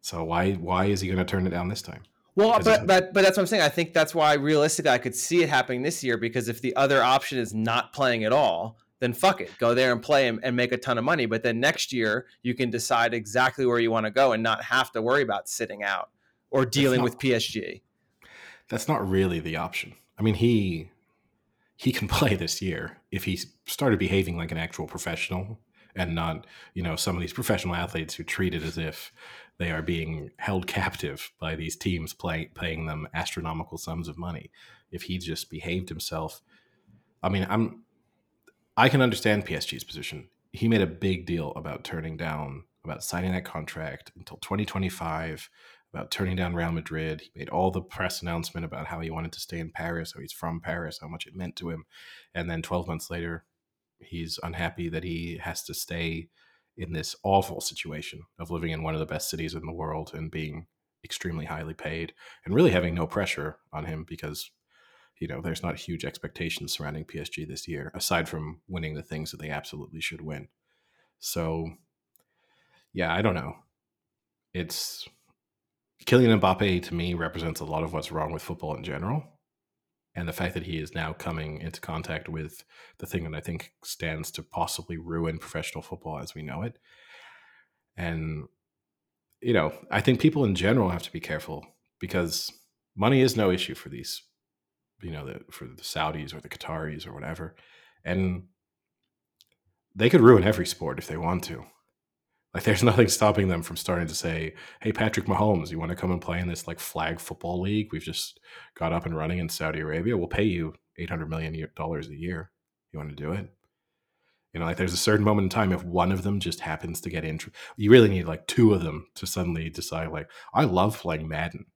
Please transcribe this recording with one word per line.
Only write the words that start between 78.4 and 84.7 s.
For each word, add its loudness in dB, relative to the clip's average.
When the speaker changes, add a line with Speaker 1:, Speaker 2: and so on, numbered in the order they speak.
Speaker 1:
football -8
in -10
general. -4
And -6
the -6
fact -4
that -6
he -6
is -8
now -6
coming -8
into -10
contact -8
with -10
the -12
thing -4
that -8
I -8
think -10
stands -8
to -12
possibly -6